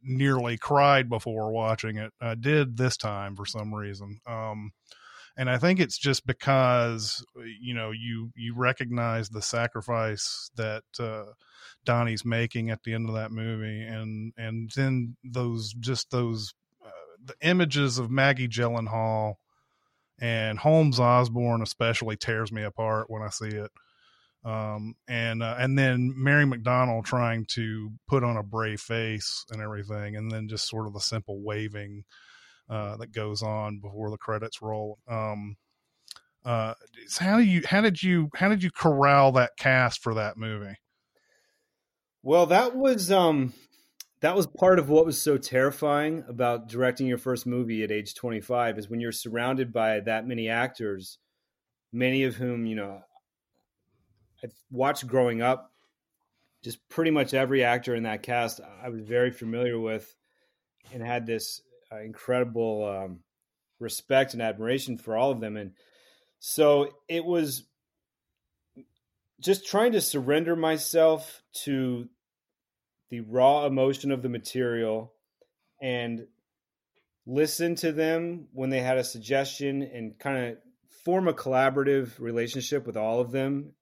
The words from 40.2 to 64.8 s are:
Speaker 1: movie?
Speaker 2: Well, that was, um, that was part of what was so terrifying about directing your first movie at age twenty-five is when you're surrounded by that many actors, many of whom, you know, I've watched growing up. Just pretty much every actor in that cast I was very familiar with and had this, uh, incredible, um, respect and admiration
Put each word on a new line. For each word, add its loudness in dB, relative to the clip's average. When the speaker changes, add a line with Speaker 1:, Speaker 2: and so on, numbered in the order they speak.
Speaker 1:
movie? -8
Speaker 2:
Well, 6
that 4
was, 2
um, 6
that 2
was 2
part 6
of 0
what 8
was -2
so 2
terrifying 0
about -2
directing 0
your 0
first -4
movie -2
at -2
age -4
twenty-five -2
is -10
when -6
you're -6
surrounded -4
by 2
that -2
many -4
actors, -4
many 2
of 0
whom, -4
you -4
know, -8
I've -14
watched 0
growing 2
up. 0
Just -14
pretty 0
much 2
every 4
actor 2
in -2
that -6
cast -2
I -10
was -10
very 2
familiar -4
with -6
and -10
had -4
this, -6
uh, -14
incredible, -2
um, -6
respect 0
and -6
admiration -2